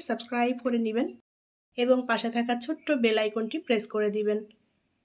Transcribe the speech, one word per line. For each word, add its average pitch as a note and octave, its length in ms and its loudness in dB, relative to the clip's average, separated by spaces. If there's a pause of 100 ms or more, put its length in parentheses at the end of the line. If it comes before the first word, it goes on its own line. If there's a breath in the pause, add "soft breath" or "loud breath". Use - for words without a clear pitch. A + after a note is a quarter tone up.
সাবস্ক্রাইব A#3+ 560 -2
করে A#3+ 220 0
নেবেন A3+ 200 0 (720)
এবং B3 180 4 (120)
পাশে A3+ 280 0
থাকা A#3+ 180 0 (100)
ছোট্ট D#4 220 -6 (160)
বেল A3 200 4
আইকনটি A3 340 -2 (100)
প্রেস A3 180 2 (100)
করে G#3+ 220 2
দিবেন। G#3+ 220 0 (680)